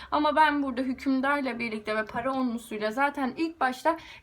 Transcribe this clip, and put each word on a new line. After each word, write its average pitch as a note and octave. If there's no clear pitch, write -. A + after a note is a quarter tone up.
Ama D4+
ben D4
burada C4
hükümdarla C4
birlikte A3
ve G#3+
para B3
onlusuyla A3+
zaten C#4
ilk E4
başta C4